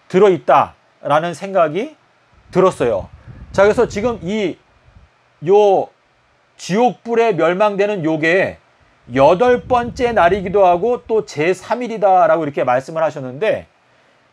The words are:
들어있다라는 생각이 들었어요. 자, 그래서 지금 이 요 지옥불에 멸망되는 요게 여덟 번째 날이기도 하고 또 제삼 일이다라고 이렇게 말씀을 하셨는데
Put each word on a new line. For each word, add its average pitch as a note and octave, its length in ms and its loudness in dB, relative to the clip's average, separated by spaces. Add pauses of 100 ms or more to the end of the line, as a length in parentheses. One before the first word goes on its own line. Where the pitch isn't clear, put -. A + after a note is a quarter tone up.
들어있다라는 D#3+ 1300 0
생각이 F#3+ 600 -4 (560)
들었어요. B2 580 0 (420)
자, G3 120 2
그래서 G#3 240 2
지금 G#3+ 360 -6
이 F#3+ 340 -4 (920)
요 G3 400 4 (720)
지옥불에 A3+ 760 -2
멸망되는 G3 720 0
요게 D#3+ 560 -2 (560)
여덟 F#3 480 2
번째 A#3+ 480 -4
날이기도 F#3+ 540 2
하고 F#3+ 420 0
또 G#3+ 180 -2
제삼 F3+ 560 -4
일이다라고 F#3 640 2
이렇게 D3 200 -4
말씀을 C3+ 380 -2
하셨는데 C#3 680 -4 (640)